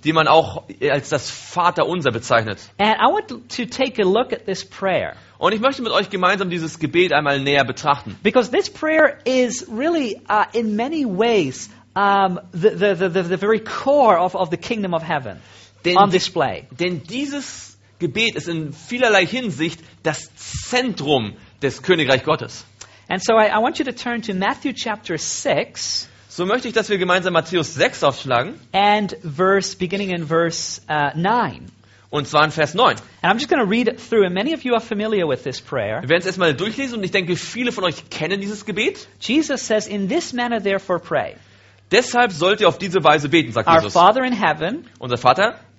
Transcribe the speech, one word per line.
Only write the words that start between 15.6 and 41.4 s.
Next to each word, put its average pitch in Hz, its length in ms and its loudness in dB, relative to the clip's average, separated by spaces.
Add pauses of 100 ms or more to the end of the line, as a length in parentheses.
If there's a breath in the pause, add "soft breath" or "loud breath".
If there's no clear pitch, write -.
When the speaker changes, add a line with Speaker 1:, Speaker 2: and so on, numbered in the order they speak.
Speaker 1:
Denn 175 140 4
Speaker 2:
on 202 120 8
Speaker 1:
di-, 180 80 2
Speaker 2:
display. 131 520 -2
Speaker 1:
denn 165 320 -4
dieses 269 720 -10 (220 soft breath)
Gebet 196 360 -2
ist 151 140 -8
in 160 240 -6
vielerlei 220 540 2
Hinsicht 175 540 -4 (220 soft breath)
das - 340 -4
Zentrum 151 1000 -2 (280 soft breath)
des 135 200 -4
Königreich 135 420 4
Gottes. - 400 -4 (440 loud breath)
Speaker 2:
And 185 140 -2
so 226 140 2
I, 220 120 6
I 208 100 0
want 247 200 0
you 311 60 -2
to 254 80 -6
turn 240 300 -6
to 202 120 -6
Matthew 220 380 -4
chapter 208 460 -6
six - 880 -4 (200 soft breath)
Speaker 1:
So - 160 -6
möchte 233 240 -2
ich, 214 60 -10
dass 214 160 0
wir 202 80 0
gemeinsam 180 340 2
Matthäus 165 420 0
sechs 208 300 0
aufschlagen. 135 500 0 (180)
Speaker 2:
and 208 500 2
verse, 185 540 0
beginning 190 340 -4
in 170 180 -6
verse, 165 600 -2
uh, 147 280 0
nine. 175 500 -2 (440 soft breath)
Speaker 1:
Und 139 180 -2
zwar 151 160 6
in 151 60 0
Vers 156 240 -2
neun. 185 220 4 (260 loud breath)
Speaker 2:
And 170 100 4
I'm 226 60 2
just 285 100 -6
gonna 285 200 2
read 220 200 2
it - 120 -6
through, 220 240 2
and 180 100 -4
many 220 200 -2
of 277 80 -10
you 247 120 0
are 226 60 2
familiar 208 460 -2
with 131 180 -2
this 131 160 -8
prayer. 113 420 -4
Speaker 1:
Wir 127 80 -8
werden's 170 160 0
erstmal 180 280 0
durchlesen, 226 440 -6
und 202 60 -6
ich 175 60 -4
denke, 180 260 -2
viele 240 360 -6
von 214 120 -6
euch - 260 -4
kennen 180 300 -4
dieses 202 260 -8
Gebet. 220 420 -4 (120)
Speaker 2:
Jesus 285 460 -2
says, 214 200 0
"In 196 220 -4
this 330 240 -4
manner 240 300 -2
therefore 190 380 -2
pray." 131 340 -4 (560 soft breath)